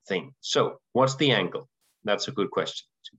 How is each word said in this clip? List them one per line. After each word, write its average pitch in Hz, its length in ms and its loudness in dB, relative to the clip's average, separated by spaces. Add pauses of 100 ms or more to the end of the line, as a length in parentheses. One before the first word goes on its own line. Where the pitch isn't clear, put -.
thing. 92 340 -4
So - 360 0 (140)
what's 135 240 2
the 143 140 4
angle? 90 400 0 (340)
That's 104 240 0
a 139 40 -6
good 101 180 -2
question. - 360 -4 (200)
To - 120 -20